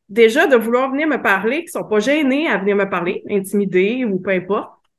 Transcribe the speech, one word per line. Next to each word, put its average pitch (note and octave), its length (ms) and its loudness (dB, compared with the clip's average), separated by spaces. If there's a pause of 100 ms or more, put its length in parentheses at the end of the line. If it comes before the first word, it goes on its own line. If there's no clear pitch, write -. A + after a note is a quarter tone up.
déjà A3+ 400 4
de C#4 80 4
vouloir A#3+ 360 0
venir C#4+ 160 -2
me C#4+ 140 -2
parler, A3 400 0
qu'ils E4 80 -16
sont G3 140 -6
pas G#3+ 160 0
gênés C#4+ 480 0
à A#3 100 0
venir G3 180 0
me G3 140 0
parler, F3+ 400 -4
intimidés G3+ 760 0
ou F#3+ 140 -2
peu F#3+ 120 -4
importe. » F#3+ 400 -4 (280)